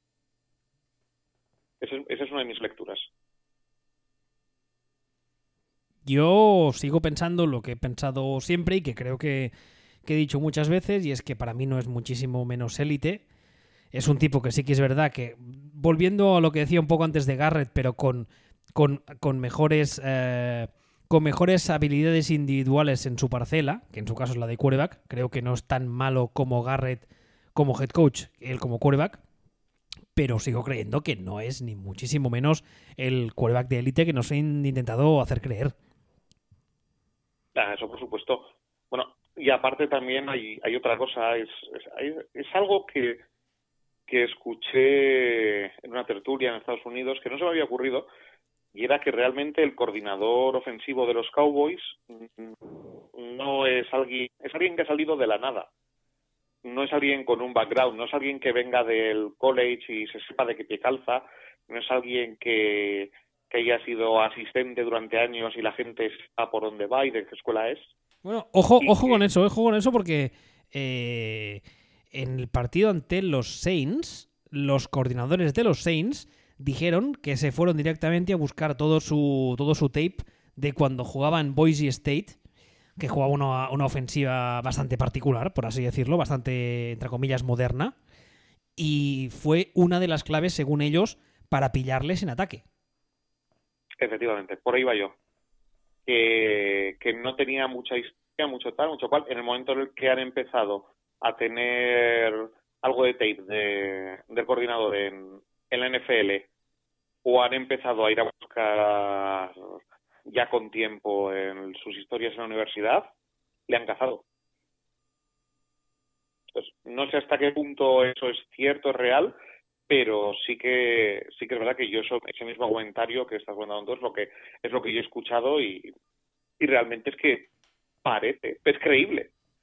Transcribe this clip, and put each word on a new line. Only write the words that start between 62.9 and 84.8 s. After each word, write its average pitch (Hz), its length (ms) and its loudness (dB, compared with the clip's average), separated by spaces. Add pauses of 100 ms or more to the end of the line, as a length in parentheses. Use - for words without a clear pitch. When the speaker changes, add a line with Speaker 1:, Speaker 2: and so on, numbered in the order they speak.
Speaker 1:
que 120 100 0
haya 117 260 0
sido 113 360 2
asistente 120 640 -2
durante 113 340 -2
años 117 380 -2
y 120 60 -6
la 110 100 -2
gente 113 380 -6
sepa - 420 -6
por 110 120 -2
dónde 104 240 -6
va 131 180 2
y 131 60 -2
de 110 140 -4
qué - 100 -18
escuela 113 340 -2
es. 147 100 -6 (420)
Speaker 2:
Bueno, 208 300 -6
ojo, 214 300 8
Speaker 1:
Y 277 80 4
Speaker 2:
ojo 214 160 6
Speaker 1:
que 254 60 4
Speaker 2:
con 208 120 6
eso, 190 200 4
ojo 208 200 2
con 226 120 4
eso, 214 160 2
porque, 165 420 0 (400)
eh, 117 880 -4 (500)
en 131 280 -6
el 123 100 -8
partido 170 400 2
ante 180 320 -2
los 143 400 -2
Saints, 180 680 -2 (200)
los 139 400 0
coordinadores 135 640 0
de 233 100 0
los 185 200 2
Saints 170 440 -2 (300)
dijeron 170 560 0
que 143 240 -4
se 139 160 0
fueron 170 240 2
directamente 165 560 0
a 185 40 2
buscar 151 380 -2
todo 151 240 4
su, 139 580 2
todo 147 180 2
su 143 140 2
tape 160 280 0 (380)
de 139 180 -2
cuando 131 320 0
jugaba 147 340 0
en 143 160 -2
Boise 151 320 4
State, 143 520 -4 (600)
que 135 100 -4
jugaba 139 220 2
una, 131 380 0
una 139 160 0
ofensiva 127 800 0
bastante 127 340 -2